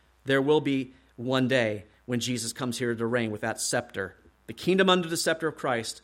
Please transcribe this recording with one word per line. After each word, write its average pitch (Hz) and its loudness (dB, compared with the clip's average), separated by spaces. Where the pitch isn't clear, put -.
There 135 2
will 147 4
be 135 -2
one 127 2
day 110 0
when 123 -2
Jesus 117 -4
comes 123 -4
here 120 -2
to 113 -2
reign 117 0
with 107 -6
that 110 -4
scepter. - -4
The 117 -10
kingdom 190 2
under 185 4
the 165 -4
scepter 160 -2
of - -6
Christ 120 -4